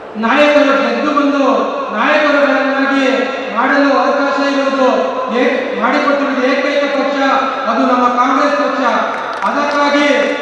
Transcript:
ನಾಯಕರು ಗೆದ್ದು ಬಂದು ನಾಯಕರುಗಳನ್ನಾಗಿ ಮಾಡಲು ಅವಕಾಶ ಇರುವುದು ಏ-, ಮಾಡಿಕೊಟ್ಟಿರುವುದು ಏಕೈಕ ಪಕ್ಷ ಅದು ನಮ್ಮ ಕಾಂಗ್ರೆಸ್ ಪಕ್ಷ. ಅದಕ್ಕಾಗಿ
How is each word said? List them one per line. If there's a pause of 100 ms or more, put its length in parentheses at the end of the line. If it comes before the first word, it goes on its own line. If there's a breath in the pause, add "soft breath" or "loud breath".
(240)
ನಾಯಕರು
ಗೆದ್ದು
ಬಂದು (520)
ನಾಯಕರುಗಳನ್ನಾಗಿ (500)
ಮಾಡಲು (120)
ಅವಕಾಶ (140)
ಇರುವುದು (500)
ಏ-, (260)
ಮಾಡಿಕೊಟ್ಟಿರುವುದು (100)
ಏಕೈಕ (140)
ಪಕ್ಷ (520)
ಅದು (100)
ನಮ್ಮ (120)
ಕಾಂಗ್ರೆಸ್
ಪಕ್ಷ. (680)
ಅದಕ್ಕಾಗಿ (340)